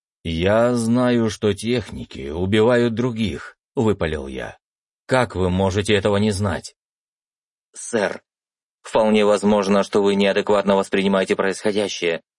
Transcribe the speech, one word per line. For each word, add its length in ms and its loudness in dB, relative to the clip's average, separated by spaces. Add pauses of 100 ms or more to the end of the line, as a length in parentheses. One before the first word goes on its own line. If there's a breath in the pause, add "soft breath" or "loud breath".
(220)
«Я 520 0
знаю, 560 0
что 240 -2
техники 760 -8
убивают 680 2
других», 640 -4 (180)
выпалил 520 -2
я. 320 -12 (480)
«Как 280 0
вы 160 0
можете 440 0
этого 240 2
не 120 0
знать?» 440 -4 (960)
«Сэр, 500 -6 (600)
вполне 420 2
возможно, 580 2
что 200 0
вы 120 4
неадекватно 640 2
воспринимаете 600 0
происходящее, 880 -2 (160)